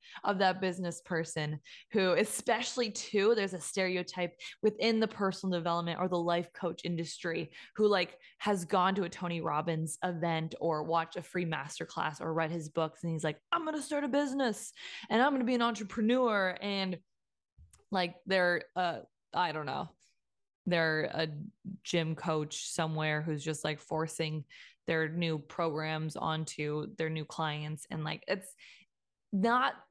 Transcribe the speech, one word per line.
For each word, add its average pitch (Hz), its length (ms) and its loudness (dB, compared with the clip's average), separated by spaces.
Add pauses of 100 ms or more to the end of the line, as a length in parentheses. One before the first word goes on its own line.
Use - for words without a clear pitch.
(240)
of 196 160 2
that 190 200 4
business 180 420 -2
person 156 580 -2 (320)
who, 185 220 4
especially 226 760 0
too, 208 460 2
there's 196 180 0
a 170 80 -6
stereotype 180 760 -2 (280)
within 220 360 2
the 220 80 4
personal 190 480 0
development 170 440 0
or 185 80 0
the 175 100 0
life 170 340 0
coach - 320 -6
industry 165 680 -4 (240)
who, 214 120 4
like, 190 300 2 (220)
has 196 260 0
gone 190 300 4
to 202 80 2
a 170 60 0
Tony 170 320 -4
Robbins 160 640 0
event 165 560 0
or 151 240 2
watched 165 340 0
a 175 40 -6
free 175 240 -2
masterclass 156 720 -4
or 160 140 -2
read 160 160 2
his 160 200 -4
books. 160 340 -2
And 170 100 -2
he's 160 100 -4
like, 151 160 -2 (120)
"I'm 339 120 0
gonna 311 200 -2
start 285 200 -2
a 294 40 0
business 269 680 0 (360)
and 226 120 4
I'm 262 100 6
gonna 262 120 2
be 240 100 2
an 240 80 2
entrepreneur." 220 1000 2
And, 190 400 -2 (920)
like, 180 240 0 (100)
they're, 180 380 4 (120)
uh, 170 260 0 (340)
I 175 160 2
don't 151 160 -4
know, 143 280 -4 (680)
they're 160 380 4 (100)
a 160 140 0 (560)
gym 160 320 0
coach 156 540 -2
somewhere 156 520 0
who's 151 220 -2
just, 156 200 -4
like, 151 160 -2
forcing 156 680 -4 (420)
their 160 200 2
new 165 300 0
programs 156 760 -2
onto 151 800 -2
their 160 160 -2
new 160 120 -4
clients. 151 680 -4
And, 160 120 -4
like, 156 240 -6
it's - 280 -4 (760)
not 233 440 4 (160)